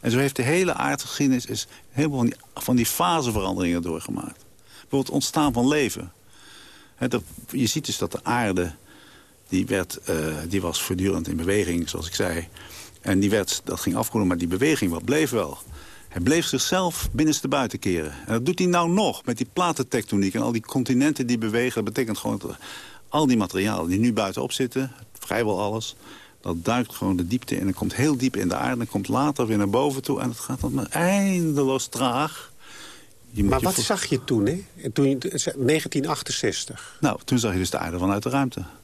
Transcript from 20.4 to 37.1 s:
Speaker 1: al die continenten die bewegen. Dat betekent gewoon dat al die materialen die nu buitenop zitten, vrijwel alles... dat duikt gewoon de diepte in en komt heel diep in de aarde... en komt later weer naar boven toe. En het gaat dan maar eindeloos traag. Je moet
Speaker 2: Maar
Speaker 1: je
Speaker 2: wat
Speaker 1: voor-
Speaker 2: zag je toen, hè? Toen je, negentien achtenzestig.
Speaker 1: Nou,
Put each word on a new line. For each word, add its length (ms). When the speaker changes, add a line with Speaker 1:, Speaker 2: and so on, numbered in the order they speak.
Speaker 1:
al 100
die 140
continenten 600
die 100
bewegen. 380
Dat 80
betekent 240
gewoon 200
dat 180
al 180
die 100
materialen 520
die 100
nu 140
buitenop 380
zitten, 400
vrijwel 420
alles... 340
dat 240
duikt 300
gewoon 200
de 120
diepte 300
in 100
en 60
komt 220
heel 220
diep 180
in 120
de 80
aarde... 260
en 60
komt 200
later 400
weer 100
naar 120
boven 320
toe. 180
En 100
het 100
gaat 220
dan 120
maar 160
eindeloos 1000
traag. 640
Je 120
moet 80
Speaker 2:
Maar 100
Speaker 1:
je 60
Speaker 2:
wat 100
Speaker 1:
voor- 80
Speaker 2:
zag 220
je 180
toen, 220
hè? 480
Toen 160
je, 480
negentien 500
achtenzestig. 920
Speaker 1:
Nou, 220